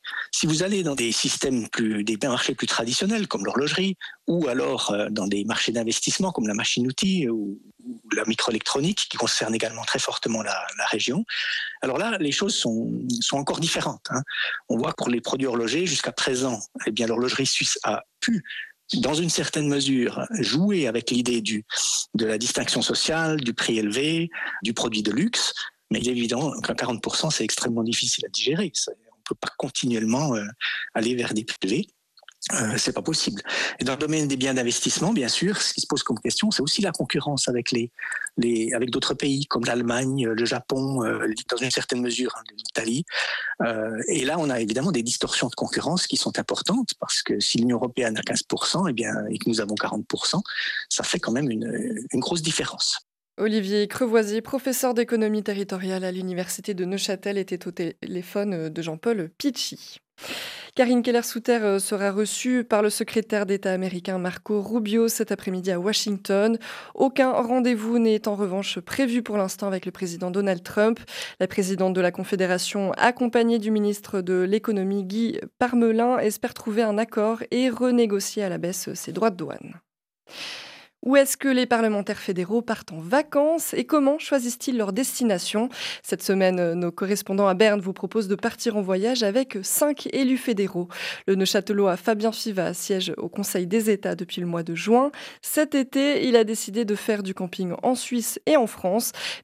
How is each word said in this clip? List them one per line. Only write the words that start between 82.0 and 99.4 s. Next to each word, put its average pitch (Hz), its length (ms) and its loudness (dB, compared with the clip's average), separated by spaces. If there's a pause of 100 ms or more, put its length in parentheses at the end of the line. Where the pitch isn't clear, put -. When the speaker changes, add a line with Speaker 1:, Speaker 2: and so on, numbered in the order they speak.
Speaker 2:
fédéraux 190 420 0
partent 226 300 -4
en 160 80 -10
vacances 294 720 2
et 240 120 0
comment 294 340 4
choisissent-ils 247 580 0
leur 202 160 0
destination ? 220 720 2 (360)
Cette 185 180 -2
semaine, 185 540 4
nos 175 160 0
correspondants 196 560 0
à 190 80 4
Berne 208 260 6
vous 190 100 -4
proposent 196 360 -2
de 202 80 0
partir 226 420 -2
en 202 60 2
voyage 214 400 2
avec 233 400 2
cinq 294 500 0
élus 262 240 4
fédéraux. 190 520 -2 (360)
Le 190 80 4
Neuchâtelois 190 640 2
Fabien 220 340 0
Fiva 185 440 -2
siège 190 420 -2
au 170 120 -4
Conseil 190 360 -2
des 214 240 2
États 196 240 0
depuis 175 280 -8
le 175 60 -2
mois 170 140 -2
de 165 140 -6
juin. 226 340 4 (320)
Cet 302 320 0
été, 269 540 2
il 233 80 6
a 226 80 8
décidé 220 420 -2
de 208 80 0
faire 202 300 -2
du 190 100 -4
camping 180 480 -4
en 254 140 2
Suisse - 500 -4
et 311 100 6
en 233 120 6
France. 196 440 -2 (320)